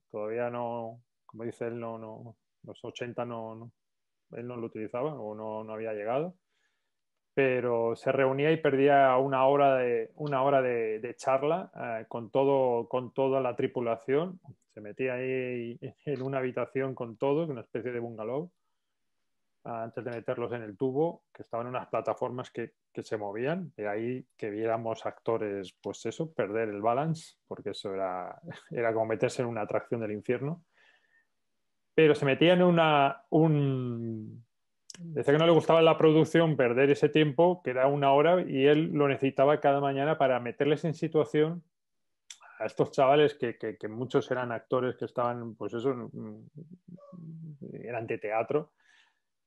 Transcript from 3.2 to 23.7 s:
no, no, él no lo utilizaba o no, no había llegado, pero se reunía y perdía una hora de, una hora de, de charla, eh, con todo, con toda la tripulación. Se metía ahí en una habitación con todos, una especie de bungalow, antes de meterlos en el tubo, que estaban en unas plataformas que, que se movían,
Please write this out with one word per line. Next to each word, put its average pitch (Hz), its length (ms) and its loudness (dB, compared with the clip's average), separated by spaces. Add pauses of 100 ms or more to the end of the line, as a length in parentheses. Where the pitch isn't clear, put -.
no, 113 320 -10
no, 117 160 -18 (680)
él 120 80 -12
no 123 100 -12
lo 117 120 -8
utilizaba 120 460 -6
o 107 200 -10
no, 110 300 -10
no 110 80 -14
había 110 200 -8
llegado, 123 440 -4 (1000)
pero 120 640 0
se - 160 -2
reunía 135 400 2
y 160 60 2
perdía 139 580 6
una 135 300 2
hora 139 300 4
de, 120 380 -2
una 143 300 -2
hora 139 180 4
de, 113 380 -2
de 120 160 -10
charla, 143 600 -2
eh, 113 320 -8
con 117 220 -10
todo, 135 580 2
con 123 240 -4
toda 135 280 0
la 123 160 -2
tripulación. 131 840 -2 (340)
Se - 80 -18
metía 123 340 -6
ahí 127 640 -6 (260)
en 131 180 -4
una 135 160 -4
habitación 131 580 -4
con 117 200 -10
todos, 143 320 0
una 131 120 -8
especie 117 320 -8
de 120 80 -6
bungalow, 117 500 -8 (1120)
antes 117 420 -10
de 123 60 -8
meterlos 120 420 -6
en 120 100 -8
el 104 140 -14
tubo, 135 460 -2 (100)
que - 100 -20
estaban 117 240 -8
en 123 80 -10
unas 127 140 -6
plataformas 120 600 -4
que, 117 220 -10 (200)
que 117 120 -10
se - 120 -6
movían, 127 600 -6